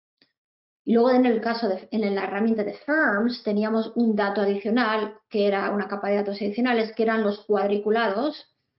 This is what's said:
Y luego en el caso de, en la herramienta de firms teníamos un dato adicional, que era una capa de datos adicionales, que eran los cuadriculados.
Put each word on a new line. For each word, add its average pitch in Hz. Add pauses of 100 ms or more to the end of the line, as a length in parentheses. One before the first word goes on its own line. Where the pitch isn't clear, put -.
(840)
Y 208
luego 233
en 254
el 220
caso 226
de, 185
en 202
la 190
herramienta 208
de 202
firms 247
teníamos 220
un 226
dato 202
adicional, 214 (100)
que 202
era 202
una 202
capa 202
de 202
datos 202
adicionales, 220
que 233
eran 220
los 202
cuadriculados. 208 (240)